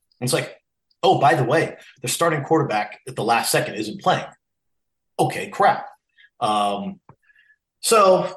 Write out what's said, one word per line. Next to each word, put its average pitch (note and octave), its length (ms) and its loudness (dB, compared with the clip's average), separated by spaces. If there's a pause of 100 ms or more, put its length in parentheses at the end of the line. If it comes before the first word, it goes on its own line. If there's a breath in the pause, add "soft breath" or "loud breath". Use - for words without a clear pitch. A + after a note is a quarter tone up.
(180)
And A#2+ 80 -6
it's B2+ 60 -2
like, C#3+ 240 -4 (460)
"Oh, D#3+ 180 4
by D3 140 4
the C3+ 100 0
way, D#3+ 320 -2 (240 loud breath)
the B2+ 80 -10
starting D#3 340 0
quarterback C3 640 -2
at - 100 -14
the A2+ 60 -6
last A2+ 300 0
second D3 220 -2
isn't G#2+ 260 -8
playing." - 240 0 (920)
Okay, F#3+ 320 -2
crap. - 360 0 (540 soft breath)
Um, G2+ 600 -2 (800 soft breath)
so, F#3+ 560 4